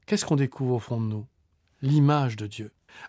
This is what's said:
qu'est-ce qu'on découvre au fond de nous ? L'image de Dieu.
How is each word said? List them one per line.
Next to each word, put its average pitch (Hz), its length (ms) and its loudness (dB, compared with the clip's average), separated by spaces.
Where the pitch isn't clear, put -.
qu'est-ce - 180 0
qu'on 156 120 2
découvre 131 400 0
au - 20 -2
fond 113 220 -6
de 113 60 -2
nous ? 107 200 -6
L'image 143 540 4
de 107 100 -8
Dieu. 107 260 -12